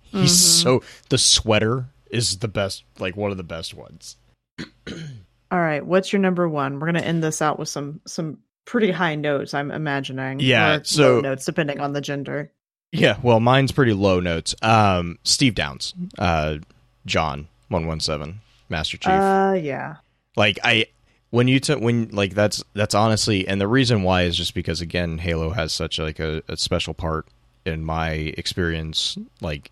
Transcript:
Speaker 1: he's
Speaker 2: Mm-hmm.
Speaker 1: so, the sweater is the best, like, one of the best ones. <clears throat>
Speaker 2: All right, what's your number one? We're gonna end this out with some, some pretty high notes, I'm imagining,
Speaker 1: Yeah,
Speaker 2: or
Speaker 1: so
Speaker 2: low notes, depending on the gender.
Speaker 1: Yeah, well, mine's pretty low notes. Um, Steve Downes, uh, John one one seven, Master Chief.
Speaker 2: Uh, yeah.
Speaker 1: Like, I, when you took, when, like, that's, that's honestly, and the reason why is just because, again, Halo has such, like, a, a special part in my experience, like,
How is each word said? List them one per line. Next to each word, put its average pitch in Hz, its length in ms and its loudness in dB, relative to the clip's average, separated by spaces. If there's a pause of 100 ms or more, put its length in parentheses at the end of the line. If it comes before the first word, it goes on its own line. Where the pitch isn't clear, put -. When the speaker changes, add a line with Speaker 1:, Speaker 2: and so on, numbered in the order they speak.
Speaker 1:
he's 185 280 2
Speaker 2:
Mm-hmm. 131 480 4
Speaker 1:
so, - 40 -8 (260)
the 131 80 2
sweater 110 680 2 (240)
is 110 300 -2
the 117 80 -4
best, 98 360 -4 (160)
like, 92 160 -4
one 104 160 -2
of 95 60 -6
the 92 60 -8
best 82 300 -10
ones. - 420 -20 (420)
<clears throat> - 20 -12 (920)
Speaker 2:
All 185 80 0
right, 151 260 0
what's 185 280 0
your 202 80 2
number 180 260 2
one? 139 320 -4
We're 156 80 -4
gonna 170 140 0
end 165 220 0
this 156 180 -2
out 151 180 0
with 151 100 -8
some, 143 380 -8
some 156 320 -8 (260)
pretty 214 260 2
high 165 240 0
notes, 147 380 -2
I'm 143 180 -4
imagining, 135 680 -4
Speaker 1:
Yeah, 123 380 4
Speaker 2:
or 143 80 -8
Speaker 1:
so 135 300 6
Speaker 2:
low 113 60 2
notes, 135 240 -4
depending 151 360 -2
on 143 120 -4
the 143 80 -4
gender. 143 500 -8 (420)
Speaker 1:
Yeah, 135 280 4
well, 117 180 4
mine's 127 320 4
pretty 120 220 4
low 95 260 4
notes. 85 420 -2
Um, 98 640 4
Steve 123 320 2
Downes, 71 380 -6 (240)
uh, 78 400 0 (480)
John 80 420 -2 (220)
one 82 180 -2
one 80 140 -4
seven, 78 400 -6 (280)
Master 78 280 -6
Chief. - 140 0
Speaker 2:
Uh, 196 500 2
yeah. 143 340 -8 (400)
Speaker 1:
Like, 107 280 2
I, 113 220 4 (460)
when 120 160 4
you 131 120 6
took, 135 220 0
when, 117 280 0
like, 101 240 0
that's, 104 300 0 (100)
that's 104 200 -2
honestly, 104 540 2
and 98 120 0
the 98 80 0
reason 120 360 2
why 90 200 4
is 85 140 0
just 87 160 -4
because, 85 280 -4
again, 85 360 -4
Halo 82 340 -2
has 80 220 -4
such, - 260 -4
like, 78 200 -6
a, 78 300 -4
a 80 80 -8
special 85 360 -2
part 80 340 -6 (380)
in 80 180 -4
my 80 280 -2
experience, 80 1080 -4 (240)
like, 76 300 -8